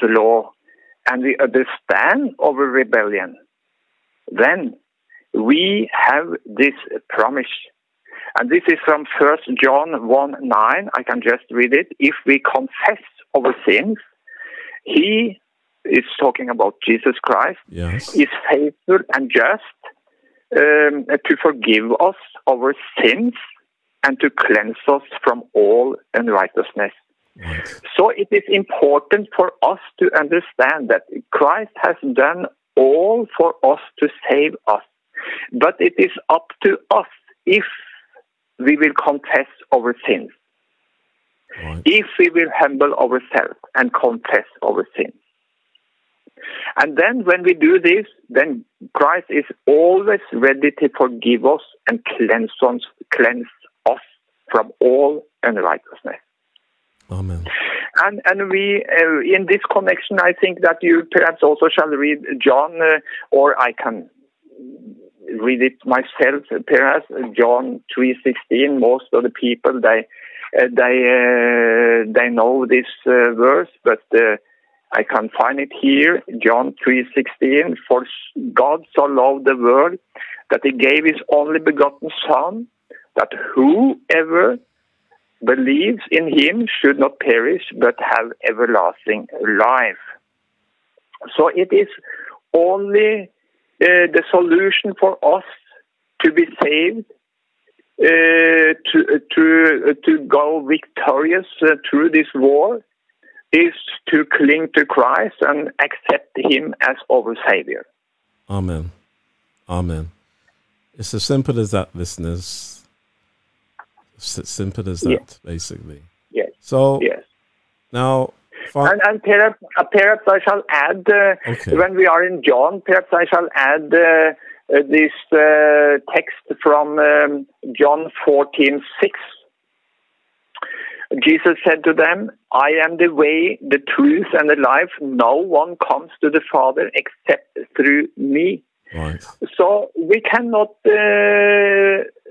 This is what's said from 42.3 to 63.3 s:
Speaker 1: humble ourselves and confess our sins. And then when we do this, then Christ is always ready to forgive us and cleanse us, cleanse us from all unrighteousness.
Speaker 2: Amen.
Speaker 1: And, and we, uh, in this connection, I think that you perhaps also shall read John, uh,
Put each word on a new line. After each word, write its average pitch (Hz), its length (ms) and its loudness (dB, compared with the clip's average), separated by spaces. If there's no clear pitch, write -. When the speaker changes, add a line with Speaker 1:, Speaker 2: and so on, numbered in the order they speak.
Speaker 1:
humble 143 400 0
ourselves - 640 -2
and 127 180 0
confess 117 520 -2
our 104 320 -2
sins. - 180 -6
And 143 200 0
then 220 260 2
when 180 200 0
we 180 100 2
do 165 260 2
this, 180 260 2
then 135 360 -2
Christ 160 360 0
is 147 160 -2
always 185 540 2
ready 135 460 2
to 147 100 0
forgive 120 560 -2
us 151 160 2
and 233 160 -4
cleanse 113 480 -2
us, 123 200 0
cleanse 120 340 0
us 131 100 -2
from 110 200 0
all 139 440 2
unrighteousness. 95 760 -4
Speaker 2:
Amen. 92 380 -8
Speaker 1:
And, 202 220 -10
and 196 240 -4
we, 196 420 -4
uh, 165 300 0
in 190 260 0
this 202 140 0
connection, 190 480 -2
I 180 140 2
think 175 280 -4
that 165 200 2
you 165 280 2
perhaps 170 320 0
also 151 280 2
shall 156 180 0
read 147 320 -2
John, 151 380 0
uh, 160 180 2